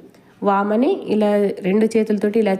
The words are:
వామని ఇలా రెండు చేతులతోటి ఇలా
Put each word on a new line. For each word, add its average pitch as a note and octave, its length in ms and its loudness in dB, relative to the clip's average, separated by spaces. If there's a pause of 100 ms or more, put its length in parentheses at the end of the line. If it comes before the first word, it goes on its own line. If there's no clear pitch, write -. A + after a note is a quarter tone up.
(480)
వామని G#3 420 2 (240)
ఇలా G#3 160 2 (380)
రెండు G#3+ 260 2
చేతులతోటి G#3+ 480 0
ఇలా G3 160 0